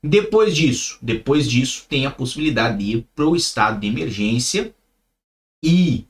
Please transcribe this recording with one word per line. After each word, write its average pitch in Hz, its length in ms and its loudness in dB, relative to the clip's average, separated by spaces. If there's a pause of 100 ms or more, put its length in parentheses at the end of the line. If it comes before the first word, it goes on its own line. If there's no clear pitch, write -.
Depois 202 540 2
disso, 147 440 0
depois 123 480 0
disso, 123 400 0
tem 135 180 -2
a 139 40 -4
possibilidade 127 680 -2
de 101 180 -2
ir 117 180 -4
pro 160 220 2
estado 110 420 -2
de 101 80 -6
emergência 120 880 -2 (880)
e 165 480 4